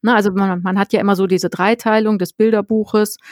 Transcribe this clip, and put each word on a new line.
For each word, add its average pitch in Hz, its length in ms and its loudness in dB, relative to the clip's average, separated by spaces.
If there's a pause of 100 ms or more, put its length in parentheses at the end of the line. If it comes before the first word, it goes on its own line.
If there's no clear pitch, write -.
Na, 233 100 4
also 202 160 2
man, 190 280 -2
man 185 180 -2
hat 202 140 -2
ja 214 80 2
immer 202 160 2
so 190 100 0
diese 180 220 0
Dreiteilung 214 720 0
des 180 160 -4
Bilderbuches. 214 840 0 (160)